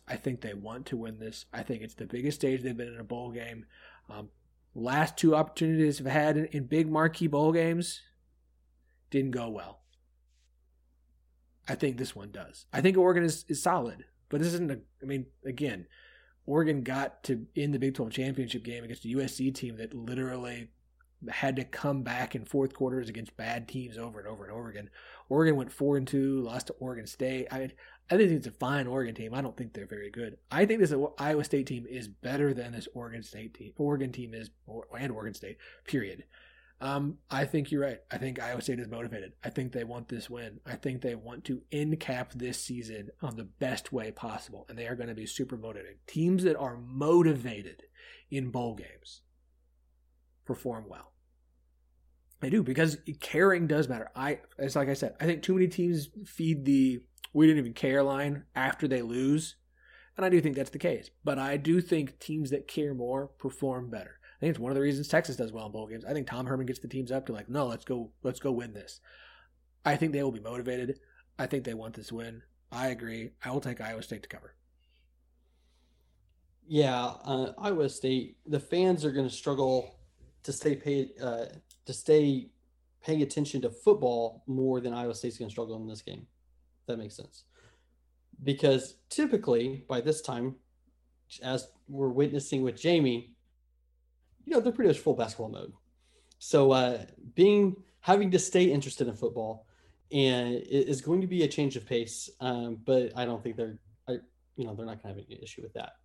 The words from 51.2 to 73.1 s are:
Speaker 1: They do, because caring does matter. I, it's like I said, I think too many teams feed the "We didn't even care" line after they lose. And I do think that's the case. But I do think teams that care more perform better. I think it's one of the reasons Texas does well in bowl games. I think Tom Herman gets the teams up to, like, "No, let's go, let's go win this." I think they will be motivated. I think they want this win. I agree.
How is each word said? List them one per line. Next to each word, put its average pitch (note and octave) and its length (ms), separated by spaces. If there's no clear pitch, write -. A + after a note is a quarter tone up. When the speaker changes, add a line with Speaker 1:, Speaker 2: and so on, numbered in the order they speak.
Speaker 1:
They C3+ 100
do, G3+ 120
because D3+ 360
caring F3 460
does D3 220
matter. A2+ 260
I, C3+ 260
it's C#3 180
like C#3 140
I C#3 40
said, B2+ 240
I D#3 60
think E3 180
too F#3 120
many F#3 140
teams F3 420
feed D#3+ 400
the C3 340
"We D3+ 120
didn't D#3 120
even A#2+ 160
care" C#3 280
line C#3+ 420
after C3 340
they B2+ 140
lose. C3+ 540
And F#3+ 80
I F#3 60
do F3+ 100
think C#3+ 160
that's C3+ 140
the D3 80
case. - 320
But C3+ 140
I C#3 200
do D#3+ 240
think D#3 380
teams D3+ 300
that C#3 180
care D3 260
more C3 320
perform B2+ 640
better. - 320
I - 180
think D#3 100
it's - 80
one A#2 120
of C3+ 60
the C#3 60
reasons C#3+ 260
Texas C#3+ 280
does A2+ 160
well A2 140
in G#2 60
bowl G#2+ 160
games. A2+ 160
I - 80
think C#3+ 140
Tom B2+ 200
Herman C3 200
gets B2+ 120
the B2+ 100
teams B2+ 240
up C3+ 140
to, A#2 60
like, G#2 180
"No, C#3 160
let's A2+ 180
go, A#2 280
let's B2+ 180
go C3+ 120
win A#2+ 200
this." - 280
I D3 120
think D#3+ 160
they C#3+ 100
will C3+ 100
be A2 80
motivated. B2 600
I C3 80
think C3+ 180
they A#2 100
want A2 200
this G#2+ 180
win. A2+ 300
I B2+ 160
agree. A#2 440